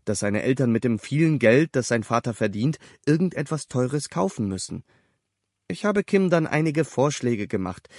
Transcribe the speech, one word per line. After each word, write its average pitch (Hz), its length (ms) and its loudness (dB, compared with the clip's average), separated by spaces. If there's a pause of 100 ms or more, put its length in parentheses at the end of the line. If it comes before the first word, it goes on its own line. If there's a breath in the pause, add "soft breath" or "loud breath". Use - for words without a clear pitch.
dass 104 140 -2
seine 104 240 -2
Eltern 127 300 2
mit 113 100 0
dem 117 160 0
vielen 151 400 2
Geld, 120 380 4
das 123 100 0
sein 117 160 0
Vater 117 320 -2
verdient, 110 440 -2 (280 loud breath)
irgendetwas 156 640 -2
Teures 127 400 -2
kaufen 175 400 -4
müssen. 92 340 -8 (880)
Ich 175 140 -6
habe 202 180 2
Kim 190 280 2
dann 165 160 4
einige 151 380 0
Vorschläge 123 640 0
gemacht, 92 520 -6